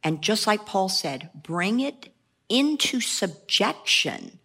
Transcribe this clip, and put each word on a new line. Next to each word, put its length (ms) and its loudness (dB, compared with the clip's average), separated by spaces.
And 180 0
just 260 2
like 180 0
Paul 240 0
said, 460 -4
bring 440 -2
it 300 -4
into 520 2
subjection. 1400 -2